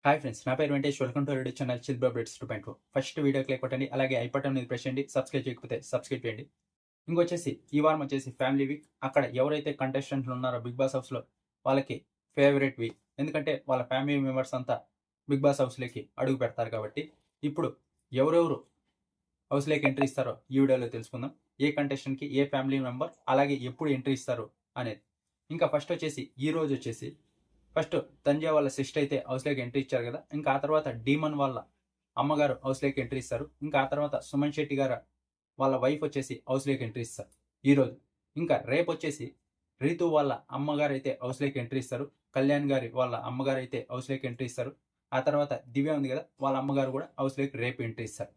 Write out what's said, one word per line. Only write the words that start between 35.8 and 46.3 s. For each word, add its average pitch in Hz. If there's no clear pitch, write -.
వచ్చేసి 139
హౌస్‌లోకి 135
ఎంట్రీ 117
ఇస్తారు -
ఈరోజు. 135
ఇంకా 156
రేపు 160
వచ్చేసి 151
రీతు 170
వాళ్ళ 143
అమ్మగారు 147
అయితే 135
హౌస్‌లోకి 131
ఎంట్రీ 123
ఇస్తారు, 127
కళ్యాణ్ 143
గారి 127
వాళ్ళ 123
అమ్మగారు 131
అయితే 123
హౌస్‌లోకి 131
ఎంట్రీ 120
ఇస్తారు, 127
ఆ 127
తర్వాత 147
దివ్య 139
ఉంది 135
కదా 156